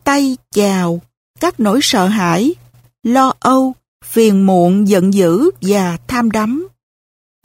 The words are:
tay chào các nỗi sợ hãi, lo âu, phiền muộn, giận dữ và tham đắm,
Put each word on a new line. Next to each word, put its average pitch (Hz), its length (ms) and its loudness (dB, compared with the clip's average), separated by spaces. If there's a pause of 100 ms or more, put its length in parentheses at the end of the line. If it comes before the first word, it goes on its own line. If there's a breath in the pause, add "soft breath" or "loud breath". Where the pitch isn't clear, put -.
tay 277 320 -2 (140)
chào 185 500 -2 (400)
các 349 200 -4
nỗi 214 220 0
sợ 190 240 0
hãi, 202 480 0 (480)
lo 262 380 0
âu, 262 340 0 (300)
phiền 208 420 2
muộn, 190 420 2
giận 190 260 2
dữ 196 360 2 (100)
và 185 380 -2 (100)
tham 240 220 -2
đắm, 233 380 -4 (760)